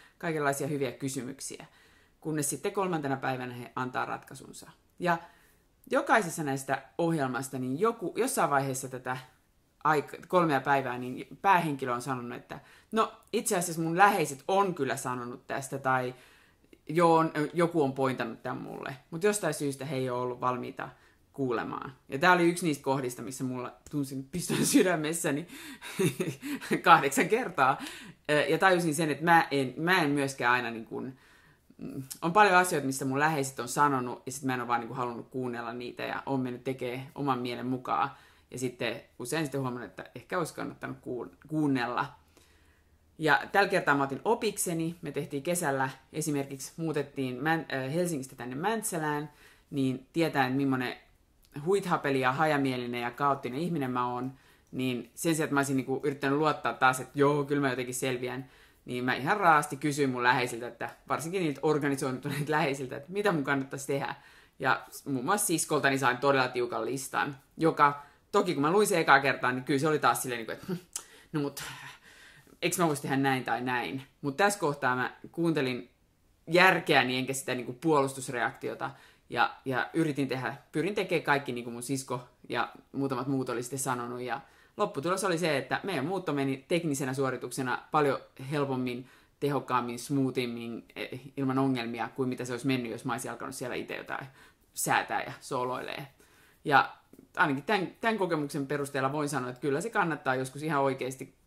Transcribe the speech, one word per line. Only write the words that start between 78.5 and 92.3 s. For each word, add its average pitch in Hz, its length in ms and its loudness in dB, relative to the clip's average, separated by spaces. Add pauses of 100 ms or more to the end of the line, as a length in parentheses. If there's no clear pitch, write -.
ja, - 240 0 (100)
ja 127 280 -2
yritin 143 360 0
tehdä, 127 280 -4 (160)
pyrin 160 220 -2
tekemään 185 300 -2
kaikki 139 280 0
niinku 120 180 -8
mun 117 120 -10
sisko 131 380 -4 (280)
ja 120 240 -4 (200)
muutamat 135 340 -4
muut 135 220 -2
oli 120 140 -4
sitten 135 160 -8
sanonut. 123 420 -4
Ja 120 200 -6 (360)
lopputulos 190 480 -2
oli 180 140 2
se, 156 200 2
että 127 240 -2
meidän 156 240 -2
muutto 180 260 -2
meni 135 360 -2
teknisenä 147 460 0
suorituksena 131 760 -2
paljon 143 280 2 (320)
helpommin, 131 580 -2 (320)
tehokkaammin, 127 580 0
smoothimmin, 123 840 -2 (120)
eh, 104 240 -8 (160)
ilman 135 220 0
ongelmia 117 580 0
kuin 131 120 0
mitä 127 160 -4